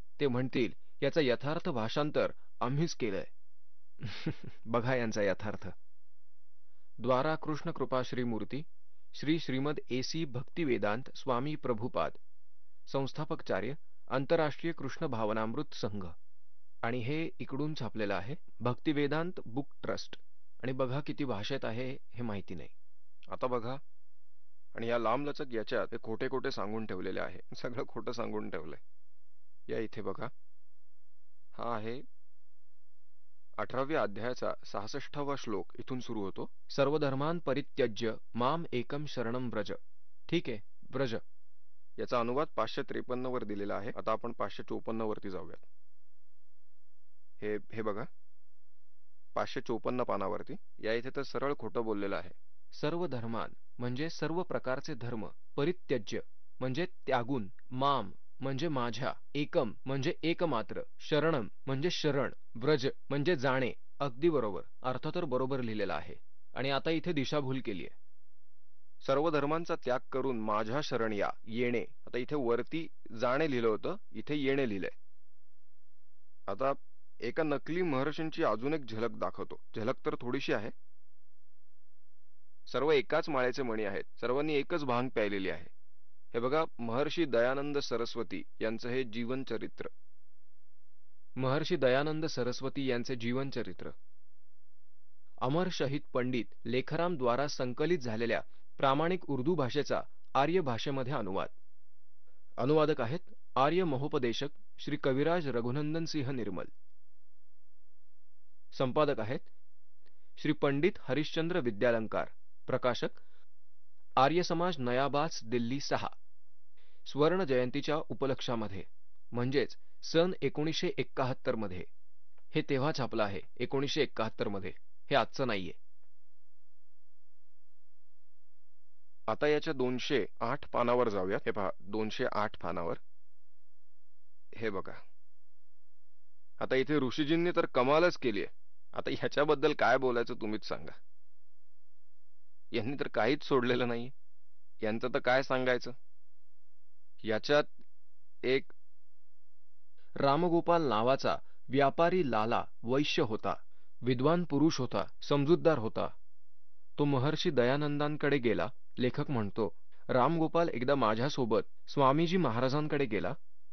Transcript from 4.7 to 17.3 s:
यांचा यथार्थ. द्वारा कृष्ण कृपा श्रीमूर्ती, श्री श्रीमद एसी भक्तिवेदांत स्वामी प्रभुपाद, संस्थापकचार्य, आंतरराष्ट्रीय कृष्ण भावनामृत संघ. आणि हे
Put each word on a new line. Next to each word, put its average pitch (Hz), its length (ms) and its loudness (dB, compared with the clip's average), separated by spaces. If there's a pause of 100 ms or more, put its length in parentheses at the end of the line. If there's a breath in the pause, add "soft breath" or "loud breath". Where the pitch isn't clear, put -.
यांचा 110 280 2
यथार्थ. 95 460 0 (1300)
द्वारा 127 360 2
कृष्ण 156 360 -2
कृपा 127 340 0
श्रीमूर्ती, 120 580 -2 (520)
श्री 156 240 2
श्रीमद 139 420 0 (100)
एसी 131 340 0
भक्तिवेदांत 123 920 0
स्वामी 135 380 0
प्रभुपाद, 113 580 0 (720)
संस्थापकचार्य, 135 880 0 (340)
आंतरराष्ट्रीय 151 640 2
कृष्ण 135 340 -2
भावनामृत 113 680 0
संघ. 104 320 -2 (760)
आणि 120 160 0
हे 151 400 -2